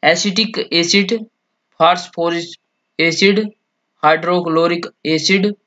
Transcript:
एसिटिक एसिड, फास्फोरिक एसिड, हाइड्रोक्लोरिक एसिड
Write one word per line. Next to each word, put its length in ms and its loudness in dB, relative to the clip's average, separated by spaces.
एसिटिक 540 0
एसिड, 400 0
फास्फोरिक 720 0
एसिड, 400 2
हाइड्रोक्लोरिक 840 0
एसिड 460 0